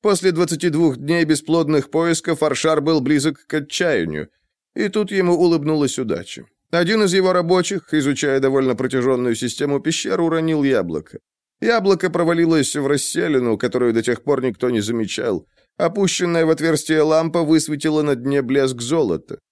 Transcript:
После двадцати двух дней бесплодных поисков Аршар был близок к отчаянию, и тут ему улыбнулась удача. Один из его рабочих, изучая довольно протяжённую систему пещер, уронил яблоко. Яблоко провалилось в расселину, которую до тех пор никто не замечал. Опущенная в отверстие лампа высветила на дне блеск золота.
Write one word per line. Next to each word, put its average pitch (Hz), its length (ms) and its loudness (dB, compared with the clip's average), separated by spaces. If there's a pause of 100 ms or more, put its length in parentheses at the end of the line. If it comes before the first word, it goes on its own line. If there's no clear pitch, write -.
После 190 300 2
двадцати 170 380 -2
двух 156 280 2
дней 160 280 0
бесплодных 156 640 0
поисков 160 540 0
Аршар 156 360 0
был 156 200 2
близок 143 480 0
к - 60 -8
отчаянию, 110 720 -2 (480)
и 208 120 -2
тут 202 220 -2
ему 180 240 2
улыбнулась 156 640 0
удача. 87 460 -6 (260)
Один 175 320 2
из 185 120 2
его 185 180 2
рабочих, 180 600 0
изучая 139 460 0
довольно 135 380 2
протяжённую 127 580 0
систему 139 460 -4
пещер, - 400 -2
уронил 160 420 0
яблоко. 92 560 -2 (420)
Яблоко 196 500 2
провалилось 165 680 2
в 143 100 -2
расселину, 139 720 0
которую 123 340 0
до 113 100 2
тех 120 200 -2
пор 131 220 0
никто 123 260 -2
не 117 100 0
замечал. 110 680 -4 (280)
Опущенная 170 720 0
в 160 40 2
отверстие 156 520 2
лампа 160 400 2
высветила 151 600 0
на 147 120 0
дне 135 280 -2
блеск 131 380 0
золота. 117 600 -2 (100)